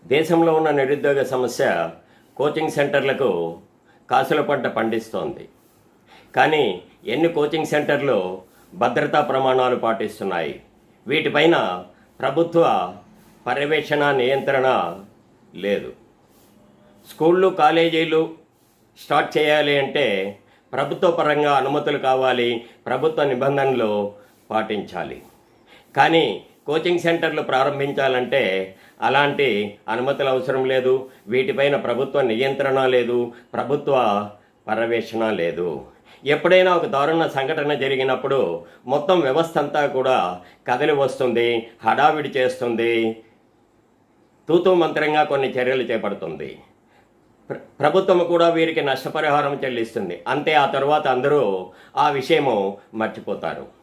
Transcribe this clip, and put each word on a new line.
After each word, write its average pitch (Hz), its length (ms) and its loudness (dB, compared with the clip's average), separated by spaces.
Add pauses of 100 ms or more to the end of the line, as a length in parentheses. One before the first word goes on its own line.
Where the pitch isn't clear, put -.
దేశంలో 165 480 2
ఉన్న 156 160 2
నిరుద్యోగ 139 520 0
సమస్య 117 680 -2 (460)
కోచింగ్ 147 340 -2
సెంటర్లకు 127 880 0 (520)
కాసుల 135 300 0
పంట 131 260 -2
పండిస్తోంది. 110 840 -4 (880)
కానీ 131 460 2 (240)
ఎన్ని 147 220 2
కోచింగ్ 156 380 0
సెంటర్లు 135 760 0 (320)
భద్రతా 143 460 0
ప్రమాణాలు 131 560 2
పాటిస్తున్నాయి? 101 840 -4 (460)
వీటిపైన 139 760 2 (360)
ప్రభుత్వ 139 760 2 (520)
పర్యవేక్షణ, 147 640 0
నియంత్రణ 127 840 0 (580)
లేదు. 85 380 -4 (1200)
స్కూళ్ళు, 180 380 4
కాలేజీలు 160 840 2 (680)
స్టార్ట్ 151 380 0
చేయాలి 147 400 2
అంటే 107 600 -2 (340)
ప్రభుత్వ 131 380 0
పరంగా 147 460 2
అనుమతులు 143 420 0
కావాలి, 127 680 0 (220)
ప్రభుత్వ 143 380 0
నిబంధనలు 127 1000 -2 (240)
పాటించాలి. 92 720 -6 (760)
కానీ 147 480 2 (220)
కోచింగ్ 165 320 0
సెంటర్లు 160 440 -2
ప్రారంభించాలంటే 131 1300 -2 (260)
అలాంటి 127 760 0 (100)
అనుమతులు 135 400 -2
అవసరం 131 360 0
లేదు, 131 460 0 (180)
వీటిపైన 131 480 0
ప్రభుత్వ 120 440 -2
నియంత్రణ 135 640 0
లేదు, 120 460 0 (220)
ప్రభుత్వ 120 760 0 (380)
పర్యవేక్షణ 113 600 -2
లేదు. 85 560 -4 (400)
ఎప్పుడైనా 175 500 4
ఒక 165 100 -2
దారుణ 151 400 0
సంఘటన 143 480 -2
జరిగినప్పుడు 131 880 -2 (220)
మొత్తం 147 340 2
వ్యవస్థ 160 380 0
అంతా 143 280 0
కూడా 123 540 0 (280)
కదిలి 139 240 0
వస్తుంది, 120 760 0 (160)
హడావిడి 139 440 0
చేస్తుంది, 117 920 -2 (1300)
తూతూ 180 260 4
మంత్రంగా 151 480 2
కొన్ని 139 280 0
చర్యలు 127 320 0
చేపడుతుంది. 98 760 -6 (920)
ప్ర-, 131 100 -10 (200)
ప్రభుత్వం 175 440 4
కూడా 170 240 4
వీరికి 160 340 0
నష్టపరిహారం 143 840 -2
చెల్లిస్తుంది. 113 640 -6
అంతే, 143 240 0
ఆ 143 140 4
తర్వాత 143 400 0
అందరూ 127 640 0 (260)
ఆ 143 120 4
విషయము 131 720 0 (160)
మర్చిపోతారు. 98 880 -6